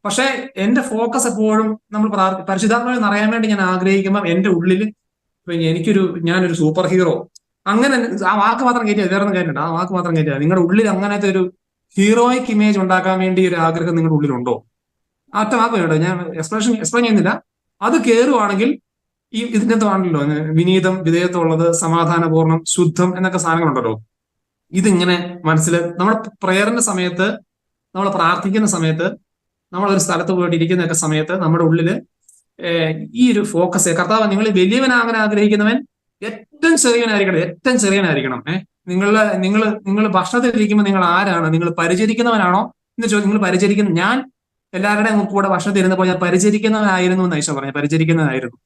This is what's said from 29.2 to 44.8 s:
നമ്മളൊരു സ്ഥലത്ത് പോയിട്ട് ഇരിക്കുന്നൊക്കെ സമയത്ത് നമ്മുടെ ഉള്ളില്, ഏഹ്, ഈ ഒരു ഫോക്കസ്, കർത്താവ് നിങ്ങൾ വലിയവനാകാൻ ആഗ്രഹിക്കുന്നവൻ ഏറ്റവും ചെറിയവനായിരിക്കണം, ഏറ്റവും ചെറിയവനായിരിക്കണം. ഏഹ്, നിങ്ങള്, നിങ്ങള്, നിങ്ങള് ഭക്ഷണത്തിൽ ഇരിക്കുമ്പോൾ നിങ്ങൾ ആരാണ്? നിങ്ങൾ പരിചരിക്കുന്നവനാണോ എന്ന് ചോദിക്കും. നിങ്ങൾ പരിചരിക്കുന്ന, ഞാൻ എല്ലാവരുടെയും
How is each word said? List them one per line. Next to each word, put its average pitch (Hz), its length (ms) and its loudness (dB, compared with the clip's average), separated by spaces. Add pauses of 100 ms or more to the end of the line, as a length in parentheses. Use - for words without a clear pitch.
നമ്മളൊരു 196 260 0
സ്ഥലത്ത് 175 340 -2
പോയിട്ട് 175 240 0
ഇരിക്കുന്നൊക്കെ 170 380 0
സമയത്ത് 156 480 -2
നമ്മുടെ 165 220 2
ഉള്ളില്, 165 300 0 (680)
ഏഹ്, 160 540 -4
ഈ 247 180 4
ഒരു 202 120 0
ഫോക്കസ്, 175 440 0
കർത്താവ് 202 420 0
നിങ്ങൾ 208 180 0
വലിയവനാകാൻ 233 680 2
ആഗ്രഹിക്കുന്നവൻ 214 680 2 (380)
ഏറ്റവും 294 540 0
ചെറിയവനായിരിക്കണം, 214 600 2
ഏറ്റവും 226 400 -2
ചെറിയവനായിരിക്കണം. 160 720 0
ഏഹ്, 185 120 -4 (280)
നിങ്ങള്, 202 560 2
നിങ്ങള്, 214 220 2 (200)
നിങ്ങള് 208 220 0
ഭക്ഷണത്തിൽ 240 400 0
ഇരിക്കുമ്പോൾ 214 360 2
നിങ്ങൾ 190 200 2
ആരാണ്? 175 480 0
നിങ്ങൾ 170 180 0
പരിചരിക്കുന്നവനാണോ 208 920 0 (360)
എന്ന് 233 100 -2
ചോദിക്കും. 202 220 0
നിങ്ങൾ 208 160 0
പരിചരിക്കുന്ന, 190 440 2
ഞാൻ 185 260 0 (560)
എല്ലാവരുടെയും 208 520 0